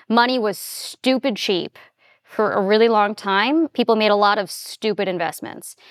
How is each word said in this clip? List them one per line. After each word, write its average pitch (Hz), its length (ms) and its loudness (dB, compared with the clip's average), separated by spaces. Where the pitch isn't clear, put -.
money 240 300 2
was 214 220 -2
stupid - 800 -4
cheap - 420 -4
for - 280 -2
a 208 100 0
really 214 280 4
long 214 260 2
time, 240 540 0
people 233 260 2
made 214 160 4
a 208 40 4
lot 208 220 4
of 190 140 -4
stupid - 560 -6
investments. - 680 -8